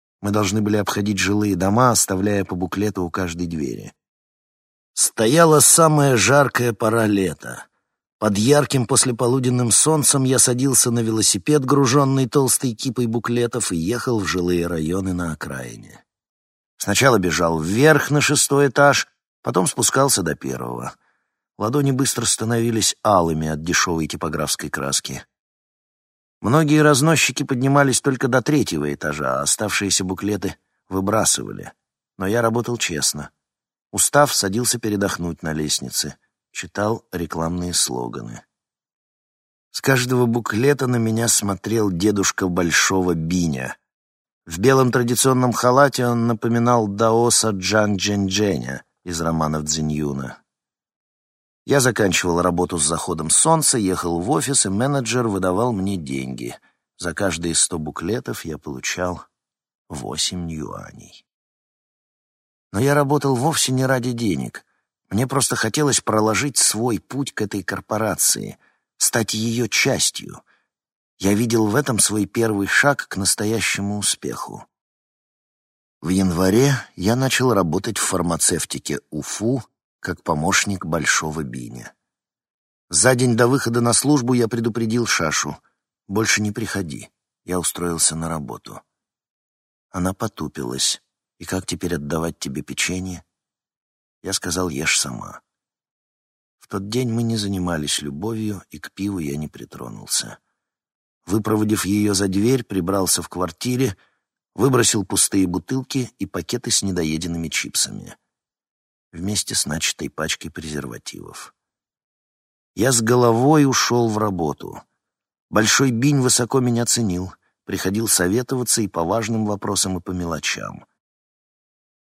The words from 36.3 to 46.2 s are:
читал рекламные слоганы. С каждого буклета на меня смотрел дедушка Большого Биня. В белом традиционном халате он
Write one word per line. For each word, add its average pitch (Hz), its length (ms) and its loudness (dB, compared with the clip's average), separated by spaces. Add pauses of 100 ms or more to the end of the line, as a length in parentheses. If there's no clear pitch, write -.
читал 104 580 -4
рекламные 85 640 -4
слоганы. 58 720 -6 (1300)
С - 100 -12
каждого 123 460 2
буклета 120 600 0
на 123 100 0
меня 113 300 0
смотрел 104 640 0
дедушка 98 580 0
Большого 90 680 0
Биня. 80 640 -2 (680)
В 85 140 -12
белом 127 340 4
традиционном 123 640 2
халате 127 520 4
он 117 200 0